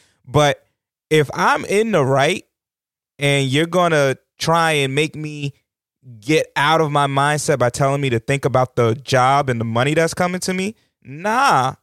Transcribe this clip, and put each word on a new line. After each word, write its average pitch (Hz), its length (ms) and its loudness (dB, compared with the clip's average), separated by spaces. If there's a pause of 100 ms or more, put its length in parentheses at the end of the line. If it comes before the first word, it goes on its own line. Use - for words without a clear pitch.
(260)
But 143 380 0 (460)
if 156 240 2
I'm 226 320 0
in 214 260 0
the 156 140 2
right 139 400 0 (720)
and 139 320 0
you're 147 160 2
gonna 160 500 2 (220)
try 165 340 0
and 139 240 -2
make 151 180 -2
me 147 380 -10 (720)
get 147 340 0
out 156 260 2
of 156 100 0
my 143 140 0
mindset 139 540 0
by 123 100 2
telling 139 320 -2
me 135 80 -2
to 131 100 0
think 139 260 -4
about 127 300 0
the 117 200 2
job 131 540 2
and 120 100 -4
the 113 60 -4
money 123 280 0
that's 165 200 0
coming 180 260 -4
to 185 140 -4
me, 190 200 -6 (300)
nah, 165 800 0